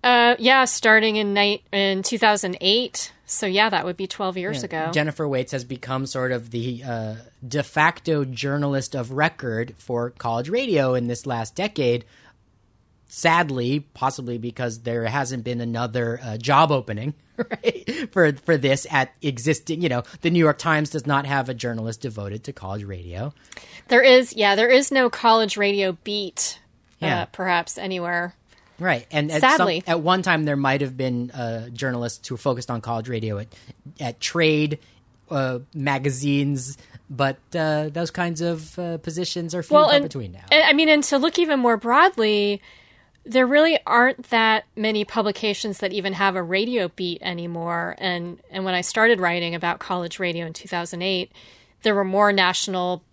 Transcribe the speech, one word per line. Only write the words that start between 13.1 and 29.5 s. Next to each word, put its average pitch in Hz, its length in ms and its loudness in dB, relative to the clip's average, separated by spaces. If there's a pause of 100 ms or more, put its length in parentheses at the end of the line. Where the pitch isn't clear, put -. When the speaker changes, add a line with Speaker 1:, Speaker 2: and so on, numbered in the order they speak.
Speaker 2:
possibly 123 440 -4
because 117 420 -8
there 117 240 -4
hasn't 123 400 -4
been 120 160 -6
another, 117 600 -4
uh, 113 140 -8
job 143 360 4
opening, 127 420 -4 (120)
<laughs> - 100 -18
right, 254 720 -4
for, 160 220 4
for 156 240 0
this 135 340 0
at 135 220 0 (100)
existing, 151 600 -2
you 165 60 0
know, 123 140 0 (200)
the 170 80 2
New 175 100 4
York 156 180 4
Times 156 320 0
does 139 160 -6
not 143 180 0
have 135 240 -2
a 131 60 -6
journalist 113 460 -6
devoted 107 440 -8
to - 80 -12
college 98 300 -10
radio. 95 500 -10 (540)
Speaker 1:
There 254 160 6
is, 254 320 8
yeah, 202 220 4
there 226 120 4
is 262 220 6
no 254 200 4
college 226 460 2
radio 202 360 0 (100)
beat, 208 560 -6 (400)
Speaker 2:
Yeah. 147 240 -2
Speaker 1:
uh, - 40 -6
perhaps 175 520 -2
anywhere. 175 560 -4 (460)
Speaker 2:
Right. 165 320 0
And 151 180 0
at 156 120 2
some, 262 160 6